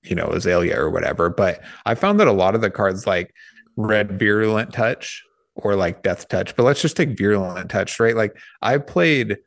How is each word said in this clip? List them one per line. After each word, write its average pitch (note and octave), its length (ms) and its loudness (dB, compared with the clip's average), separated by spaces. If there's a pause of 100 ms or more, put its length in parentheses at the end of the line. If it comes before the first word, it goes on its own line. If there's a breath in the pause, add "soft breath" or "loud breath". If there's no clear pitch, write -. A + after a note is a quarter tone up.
you - 120 -6
know, - 140 -2
Azalea F2 500 0
or D#2 120 0
whatever. E2+ 400 0
But F#2 320 0 (240 loud breath)
I A2+ 80 0
found G3+ 260 2
that F#3 80 4
a A2+ 40 6
lot F#2+ 220 2
of A2+ 60 0
the A2 100 0
cards G2 360 -2
like F#2 280 -2 (420 loud breath)
Red G#2 420 0
Virulent G#2+ 540 2
Touch - 520 -4 (320)
or, G2+ 180 0
like, F2+ 300 -2
Death - 240 -4
Touch, - 260 -4
but B2+ 80 2
let's C3+ 180 2
just - 160 -2
take C#3+ 220 -2
Virulent F#2 500 0
Touch, F#2+ 300 -4
right? A2+ 160 4
Like, G#2+ 240 -2 (240 loud breath)
I B2+ 160 2
played C#3+ 680 0